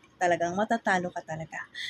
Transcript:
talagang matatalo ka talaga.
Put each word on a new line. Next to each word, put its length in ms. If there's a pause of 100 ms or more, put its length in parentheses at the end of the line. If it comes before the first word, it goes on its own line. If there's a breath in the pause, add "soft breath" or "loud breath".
(200)
talagang 320
matatalo 560
ka 160
talaga. 400 (260 loud breath)